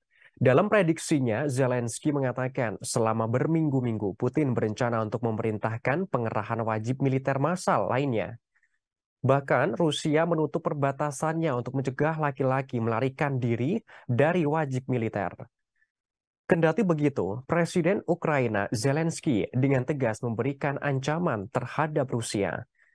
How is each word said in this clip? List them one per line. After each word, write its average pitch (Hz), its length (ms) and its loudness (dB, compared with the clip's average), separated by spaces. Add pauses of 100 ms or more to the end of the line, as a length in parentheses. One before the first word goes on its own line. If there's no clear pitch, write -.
(380)
Dalam 160 320 4
prediksinya, 151 800 2
Zelensky 123 640 0
mengatakan 127 640 -2
selama 113 480 0
berminggu-minggu 127 880 0
Putin 131 400 0
berencana 113 480 -2
untuk 110 240 -4
memerintahkan 113 800 -2
pengerahan 113 560 -2
wajib 110 400 -2
militer 135 400 0
massal 151 480 0
lainnya. 117 480 -2 (880)
Bahkan, 139 480 4
Rusia 160 480 2
menutup 165 400 0
perbatasannya 151 880 -2
untuk 123 240 -4
mencegah 147 400 0
laki-laki 135 640 -2
melarikan 131 640 0
diri 123 400 0 (240)
dari 147 400 2
wajib 143 400 -2
militer. 113 480 -2 (1120)
Kendati 170 400 4
begitu, 135 560 0
Presiden 170 640 0
Ukraina 127 640 0
Zelensky 135 800 0
dengan 131 320 2
tegas 131 400 -2
memberikan 135 560 -2
ancaman 139 720 -2
terhadap 147 560 -2
Rusia. 110 640 -4 (240)